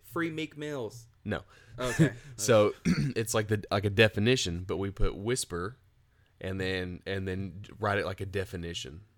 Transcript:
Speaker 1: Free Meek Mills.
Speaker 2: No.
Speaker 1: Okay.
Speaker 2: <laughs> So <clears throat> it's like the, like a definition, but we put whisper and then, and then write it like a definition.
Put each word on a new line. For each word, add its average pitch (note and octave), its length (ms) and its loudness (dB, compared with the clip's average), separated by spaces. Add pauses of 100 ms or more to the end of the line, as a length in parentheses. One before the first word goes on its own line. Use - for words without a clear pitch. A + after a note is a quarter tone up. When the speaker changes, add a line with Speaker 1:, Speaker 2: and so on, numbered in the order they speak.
(120)
Speaker 1:
Free E3+ 180 -2
Meek D#3 260 -8
Mills. D3 500 -8 (180)
Speaker 2:
No. G2+ 180 -4 (360)
Speaker 1:
Okay. B2+ 340 4 (120)
Speaker 2:
<laughs> - 120 -18
So G#2+ 420 6
<clears throat> - 60 -20 (320)
it's A2+ 180 -2
like A2 140 2
the, G#2 220 2
like F#2+ 140 2
a G#2 60 4
definition, G#2 760 4
but F2 120 -2
we G2 120 -2
put F#2+ 260 2
whisper G2+ 600 -4 (640)
and F#2+ 200 -6
then, F#2 440 -4
and F#2+ 220 -4
then F#2+ 360 -6 (180)
write G2+ 180 2
it F2+ 80 0
like F#2+ 140 -6
a G2 60 -6
definition. F2 760 -8 (180)